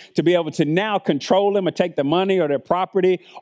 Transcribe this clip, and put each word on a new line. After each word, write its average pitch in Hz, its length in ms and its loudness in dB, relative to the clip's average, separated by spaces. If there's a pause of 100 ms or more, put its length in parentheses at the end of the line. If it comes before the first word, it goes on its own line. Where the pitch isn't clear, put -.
(140)
to 165 80 0
be 170 100 4
able 165 200 0
to 160 120 -2
now 190 340 0
control 190 540 0
them 190 160 0
or - 20 0
take 175 260 -4
the 143 80 -2
money 185 360 0
or 151 80 0
their 139 100 0
property 185 600 -2 (220)